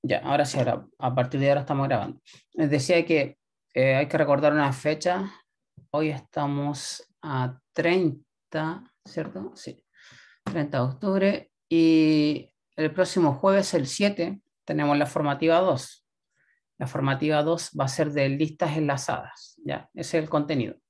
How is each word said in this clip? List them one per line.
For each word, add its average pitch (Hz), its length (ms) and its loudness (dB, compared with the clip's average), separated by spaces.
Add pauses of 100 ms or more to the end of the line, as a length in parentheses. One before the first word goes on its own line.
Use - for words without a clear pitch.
Ya, 104 120 0
ahora 139 260 2
sí, 139 140 -2
ahora, 120 260 0 (140)
a 127 160 -2
partir 127 240 0
de 139 100 2
ahora 139 120 2
estamos 139 260 -2
grabando. 123 340 -2 (320)
Les 156 160 0
decía 151 360 2
que, 160 340 0 (340)
eh, 131 220 4
hay 143 120 2
que 151 120 -2
recordar 147 340 4
una 147 180 2
fecha. 175 600 -2 (580)
Hoy 156 200 0
estamos 143 1000 -6 (120)
a 131 360 -4 (140)
treinta, 165 1080 -2 (200)
¿cierto? - 520 -10
Sí, - 280 -18 (600)
treinta 147 340 -4
de 123 60 2
octubre. 190 680 -2 (160)
Y 156 840 4 (220)
el 156 180 -2
próximo 175 400 2
jueves, 190 400 2
el 143 140 0
siete, 202 540 -2 (220)
tenemos 147 320 0
la 143 120 2
formativa 151 520 2
dos. 175 460 -2 (720)
La 135 80 -6
formativa 139 560 0
dos 165 360 -2
va 135 80 0
a - 20 -2
ser 151 240 -2
de 139 180 2
listas 151 480 -2
enlazadas, - 880 -4
¿ya? - 300 -8
Ese - 240 -2
es 156 40 -2
el 151 60 -8
contenido. 147 460 -2 (140)